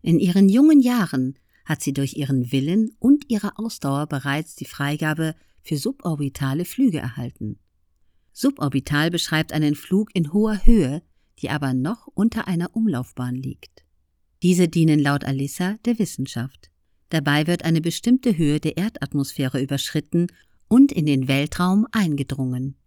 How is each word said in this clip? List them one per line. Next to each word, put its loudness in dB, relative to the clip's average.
In 4
ihren 4
jungen 8
Jahren 0
hat -4
sie -4
durch -2
ihren -2
Willen 0
und 4
ihre -4
Ausdauer -4
bereits -6
die -14
Freigabe -4
für -4
suborbitale -4
Flüge 0
erhalten. -10
Suborbital -2
beschreibt -4
einen 0
Flug -2
in -2
hoher 4
Höhe, 6
die -8
aber -2
noch -4
unter -2
einer -4
Umlaufbahn -4
liegt. -12
Diese 4
dienen 4
laut -2
Alissa -4
der -2
Wissenschaft. -6
Dabei 0
wird -2
eine 2
bestimmte 0
Höhe 2
der -4
Erdatmosphäre -4
überschritten -2
und 6
in 0
den 0
Weltraum 0
eingedrungen. -4